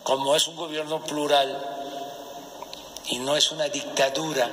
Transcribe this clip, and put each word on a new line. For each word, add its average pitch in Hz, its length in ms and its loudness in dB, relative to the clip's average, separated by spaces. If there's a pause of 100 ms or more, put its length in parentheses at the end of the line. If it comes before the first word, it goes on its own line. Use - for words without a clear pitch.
como 139 320 4
es 156 120 4
un 165 80 -10
gobierno 156 480 -4
plural 147 680 2 (1400)
y 131 120 -2
no 139 160 2
es 147 160 4
una 156 180 -2
dictadura 139 840 0